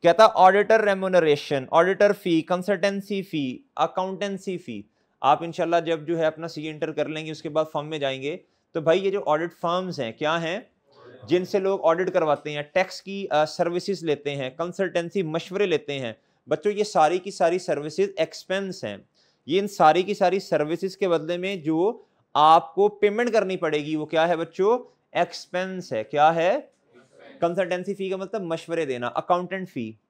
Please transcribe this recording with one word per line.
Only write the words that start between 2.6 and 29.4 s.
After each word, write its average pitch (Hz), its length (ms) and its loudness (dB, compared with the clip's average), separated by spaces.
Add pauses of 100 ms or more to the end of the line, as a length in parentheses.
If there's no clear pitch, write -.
फी, 139 560 -6
अकाउंटेंसी 185 800 -4
फी। 107 260 -12 (380)
आप 151 200 4
इंशाल्लाह 170 380 0
जब 160 240 -4
जो 165 120 -2
है 165 80 0
अपना 156 220 -2
सीए 156 240 -10
एंटर 156 220 -6
कर 147 160 -2
लेंगे 156 240 -8
उसके 151 160 -10
बाद 156 180 0
फर्म 151 200 -6
में 156 140 -8
जाएंगे, 139 400 -4 (340)
तो 165 80 -4
भाई 165 180 4
ये 196 100 0
जो 196 100 -2
ऑडिट 160 320 -2
फर्म्स 175 480 -4
हैं 113 160 -6
क्या 156 200 -2
हैं, 170 340 -6 (580)
जिनसे 185 320 2
लोग 190 200 0
ऑडिट 170 300 2
करवाते 156 400 0
हैं, 147 240 -8
टैक्स 185 260 0
की, 196 260 -10
अ, 151 180 2
सर्विसेज 175 600 -4
लेते 143 260 -2
हैं, 135 260 -8
कंसल्टेंसी 175 680 -4
मशवरे 175 440 -2
लेते 147 260 -2
हैं, 127 280 -8 (280)
बच्चों 156 240 -2
ये 208 120 -2
सारी 175 340 2
की 196 120 -8
सारी 175 280 0
सर्विसेज 165 640 -4
एक्सपेंस 185 640 -6
हैं। 101 240 -10 (400)
ये 165 100 2
इन 202 80 -2
सारी 175 360 4
की 196 120 -2
सारी 190 260 2
सर्विसेज 170 540 -2
के 196 140 -2
बदले 165 300 -2
में 185 240 -6
जो 170 440 0 (300)
आपको 170 520 6
पेमेंट 208 420 0
करनी 190 260 0
पड़ेगी 156 400 -2
वो 151 100 -4
क्या 160 200 2
है 175 100 2
बच्चों? 190 540 -2 (300)
एक्सपेंस 180 720 -6
है। 110 120 -4
क्या 147 260 4
है? 175 420 0 (680)
कंसल्टेंसी 180 540 -2
फी 190 160 -6
का 190 60 -4
मतलब 196 260 -6
मशवरे 165 440 -4
देना, 123 200 -4
अकाउंटेंट 180 640 -2